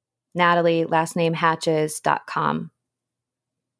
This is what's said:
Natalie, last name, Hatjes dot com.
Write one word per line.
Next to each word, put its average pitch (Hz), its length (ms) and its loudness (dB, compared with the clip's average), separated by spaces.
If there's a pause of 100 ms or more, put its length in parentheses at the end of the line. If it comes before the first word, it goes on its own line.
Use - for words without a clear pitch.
(340)
Natalie, 170 520 2
last 160 300 0
name, 165 200 0
Hatjes 160 680 0
dot - 240 -2
com. 151 460 -4 (1080)